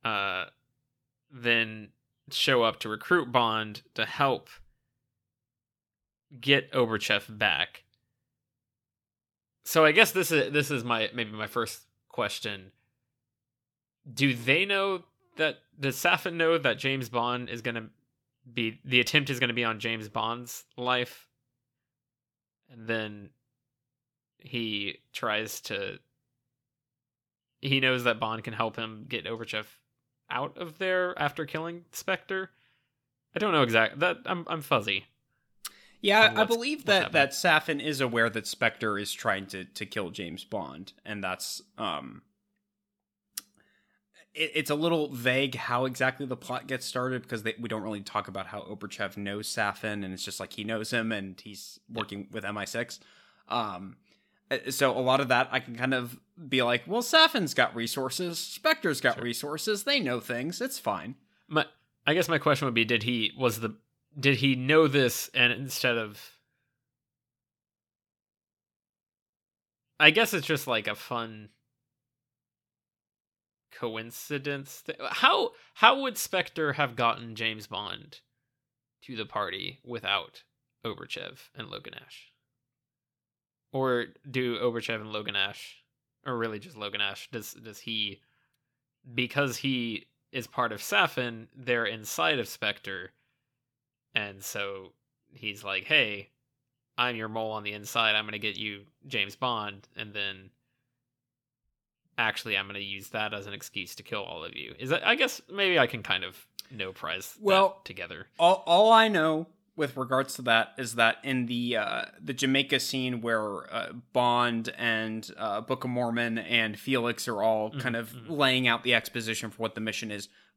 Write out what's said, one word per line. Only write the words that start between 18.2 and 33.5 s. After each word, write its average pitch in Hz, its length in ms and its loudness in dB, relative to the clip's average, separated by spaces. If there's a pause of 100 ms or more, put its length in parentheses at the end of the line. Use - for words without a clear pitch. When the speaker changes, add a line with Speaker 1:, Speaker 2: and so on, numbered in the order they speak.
Speaker 1:
be, 113 320 -4
the 127 160 6
attempt 143 300 2
is 127 80 -2
gonna 120 140 0
be 120 120 0
on 113 160 0
James 110 280 -4
Bond's 117 560 -6 (120)
life? 123 520 -2 (1400)
And 113 180 -16
then 107 420 -4 (1080)
he 110 580 -4 (160)
tries 107 500 -2
to, 98 360 -6 (1600)
he 135 200 2
knows 127 240 4
that 117 140 4
Bond 110 260 -2
can 113 100 -6
help 110 220 -2
him 110 320 -10
get 120 180 -6
Overchev 113 400 -6 (640)
out 131 280 -4
of 160 200 -12
there 185 400 0
after 151 280 0
killing 170 460 -6
Spectre. 190 580 -4 (840)
I - 20 -2
don't 202 140 2